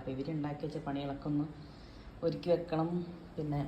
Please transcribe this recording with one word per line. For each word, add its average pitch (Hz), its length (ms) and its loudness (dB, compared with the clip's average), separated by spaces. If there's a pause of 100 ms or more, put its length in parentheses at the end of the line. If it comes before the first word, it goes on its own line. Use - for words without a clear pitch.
അപ്പോൾ 135 160 -4
ഇവരുണ്ടാക്കി 147 500 -2
വെച്ച 151 220 -4
പണികളൊക്കെ 139 440 -2
ഒന്ന് 147 140 4 (800)
ഒരുക്കി 156 260 2
വെക്കണം. 165 380 4 (460)
പിന്നെ 147 320 2